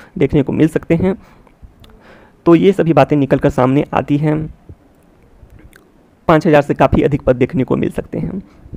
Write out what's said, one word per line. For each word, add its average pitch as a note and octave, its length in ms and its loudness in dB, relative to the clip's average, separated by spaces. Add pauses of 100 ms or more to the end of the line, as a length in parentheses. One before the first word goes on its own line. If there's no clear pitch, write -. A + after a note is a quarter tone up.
(180)
देखने D3 240 0
को - 100 -4
मिल D#3 160 2
सकते - 260 -4
हैं। F#3 220 -2 (1300)
तो E3+ 80 6
ये F3 180 4
सभी E3 200 -2
बातें C#3+ 240 2
निकल C#3 220 0
कर C#3+ 120 0
सामने C3 340 0 (100)
आती D3 240 0
हैं, D#3 360 -4 (1700)
पाँच D#3 180 2
हज़ार D3 160 4
से C#3+ 120 -4
काफ़ी - 280 0
अधिक C#3 200 -2
पद C3 140 0
देखने B2+ 280 -2
को C3 120 -2
मिल - 140 -2
सकते - 280 -10
हैं। E3+ 240 -8 (340)